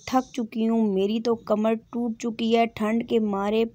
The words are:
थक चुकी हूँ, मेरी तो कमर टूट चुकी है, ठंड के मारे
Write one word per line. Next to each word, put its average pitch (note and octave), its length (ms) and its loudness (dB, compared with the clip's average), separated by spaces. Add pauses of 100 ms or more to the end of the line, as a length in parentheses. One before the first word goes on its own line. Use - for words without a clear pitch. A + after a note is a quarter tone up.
थक B3+ 280 0
चुकी A3+ 300 -2
हूँ, A3+ 200 2
मेरी G3+ 340 0
तो A#3 160 0 (120)
कमर G#3+ 280 2
टूट A#3 420 -6
चुकी A3+ 340 -4
है, A3+ 160 4
ठंड A3+ 400 -2
के A#3 140 2
मारे G#3 540 0